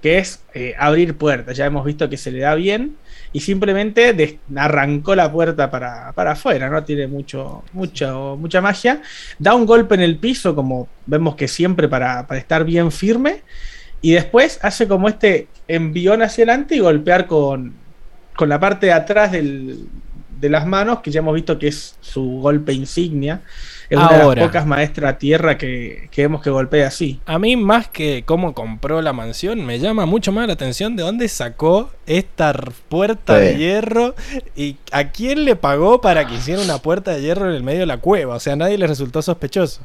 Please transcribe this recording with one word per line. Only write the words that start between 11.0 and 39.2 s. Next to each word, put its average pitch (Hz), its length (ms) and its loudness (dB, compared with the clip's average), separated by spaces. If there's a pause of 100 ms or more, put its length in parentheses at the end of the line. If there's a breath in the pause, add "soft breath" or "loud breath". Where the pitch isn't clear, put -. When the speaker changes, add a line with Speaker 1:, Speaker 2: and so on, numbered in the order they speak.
Speaker 1:
vemos 151 300 0
que 139 120 -4
siempre 170 420 0
para, 127 380 -2
para 135 120 -6
estar 160 240 0
bien 165 280 2
firme, 247 500 0 (600 loud breath)
y 165 120 4
después 233 480 4
hace 208 260 0
como 196 220 2
este 202 380 2 (200)
envión 170 540 2
hacia 226 220 2
adelante 269 320 2
y 269 40 2
golpear 175 460 4
con, 139 480 0 (640)
con 160 140 0
la 147 100 2
parte 196 280 2
de 180 40 6
atrás 202 400 4
del, 135 560 -6 (540)
de 143 80 2
las 151 160 2
manos, 202 340 0
que - 100 -10
ya 151 100 0
hemos 156 140 0
visto 160 240 -2
que 147 120 0
es - 320 -10
su - 200 -8 (200)
golpe 147 320 0
insignia. 147 680 -4 (500 loud breath)
Es 143 80 4
una 165 120 6
de 160 80 10
las 156 80 8
Speaker 2:
Ahora. 139 220 6
Speaker 1:
pocas 165 180 0
maestras 143 540 0
tierra 151 380 2
que, 127 540 -10
que 143 120 0
vemos 147 180 0
que - 80 -2
golpea 135 380 2
así. 135 380 -6
Speaker 2:
A 160 140 -2
mí, 226 160 2
más 220 320 2
que 143 380 -4
cómo 170 280 0
compró 117 480 -4
la 151 120 -2
mansión, 135 520 -6
me 120 140 -4
llama 208 260 0
mucho 190 280 0
más 226 140 0
la 196 60 -2
atención 170 440 -4
de 175 60 -4
dónde 220 260 -2
sacó 156 600 0 (160)
esta 160 440 0
r-, 127 220 -4 (180)
puerta 202 480 2
de - 160 6
Speaker 3:
Sí. 143 60 -2
Speaker 2:
hierro 220 560 0 (380 loud breath)
y 143 220 -6 (160)
a 143 200 0
quién 277 340 -2
le 247 100 6
pagó 170 460 4
para 160 260 4
que 120 80 -8
hiciera 147 260 -4
una 170 180 -2
puerta 190 320 -2
de 147 100 -4
hierro 180 280 -2
en 165 60 -2
el 127 80 -4
medio 147 180 -2
de 185 40 0
la 139 140 -2
cueva. 139 360 0
O 117 60 -6
sea, 143 120 -2
a 143 40 -2
nadie 190 200 0
le 185 100 0
resultó 139 340 -2